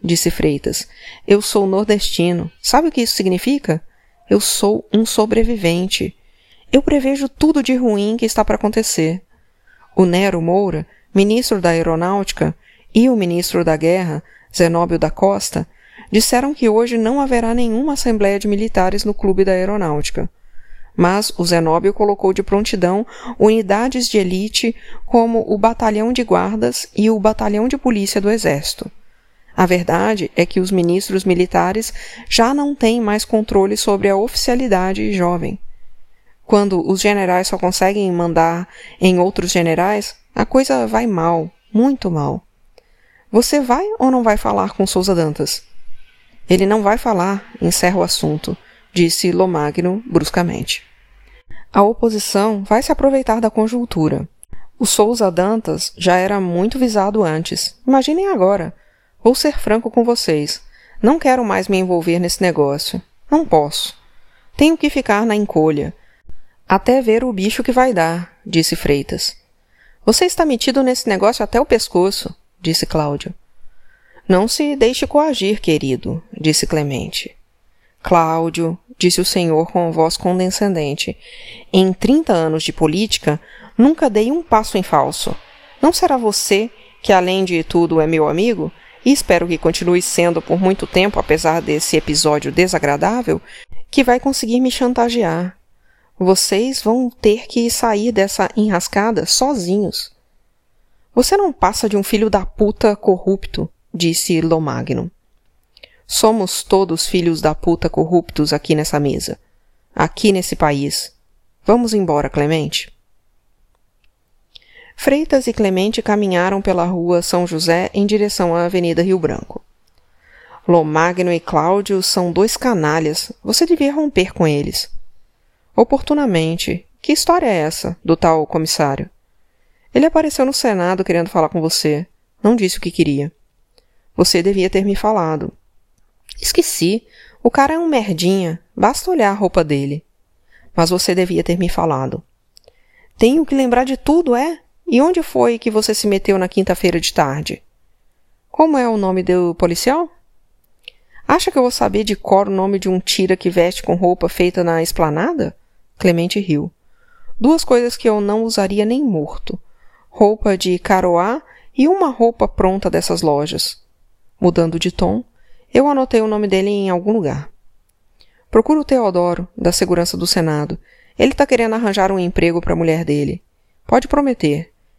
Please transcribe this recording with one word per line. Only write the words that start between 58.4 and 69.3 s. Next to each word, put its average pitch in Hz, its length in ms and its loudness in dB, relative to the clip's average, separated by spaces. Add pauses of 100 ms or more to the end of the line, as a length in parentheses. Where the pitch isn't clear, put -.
Vou 247 120 4
ser - 240 0
franco 220 320 0
com 233 120 2
vocês. 165 600 -2 (400)
Não 277 160 4
quero 254 260 2
mais 190 240 -2
me 196 80 2
envolver 175 420 0
nesse 175 220 -2
negócio. 151 640 0 (280)
Não 311 140 2
posso. 151 500 0 (600)
Tenho 320 220 4
que 285 100 0
ficar 220 380 0
na 214 100 0
encolha. 156 560 0 (800)
Até 247 300 2
ver 233 240 2
o 247 80 -2
bicho 202 300 -2
que 254 100 0
vai 254 220 2
dar", 170 500 -2
disse 165 320 0
Freitas. - 580 -2 (680)